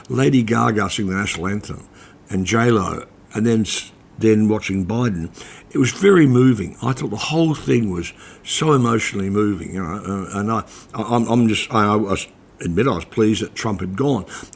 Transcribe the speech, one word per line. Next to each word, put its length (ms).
Lady 360
Gaga 460
sing 180
the 80
national 320
anthem 400
and 160
J 240
Lo, 360
and 100
then 180
s-, 280
then 320
watching 380
Biden, 440
it 60
was 120
very 360
moving. 540
I 120
thought 180
the 60
whole 380
thing 360
was 220
so 300
emotionally 540
moving, 460
you 80
know, 140
uh, 420
and 140
I, 120
I, 220
I'm, 100
I'm 220
just, 260
I, 120
I 100
was, 320
admit 260
I 80
was 100
pleased 380
that 140
Trump 240
had 160
gone. 280